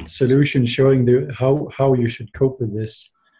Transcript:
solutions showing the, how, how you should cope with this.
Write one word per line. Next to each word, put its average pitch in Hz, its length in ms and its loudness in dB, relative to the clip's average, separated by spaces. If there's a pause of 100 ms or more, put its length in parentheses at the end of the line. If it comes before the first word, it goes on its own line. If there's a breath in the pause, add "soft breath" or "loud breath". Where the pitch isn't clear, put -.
solutions 131 640 0
showing 135 340 4
the, 123 320 2
how, 135 400 0
how 135 180 2
you 120 140 0
should 117 240 -12
cope 131 280 -2
with 107 140 -6
this. - 360 -10 (300)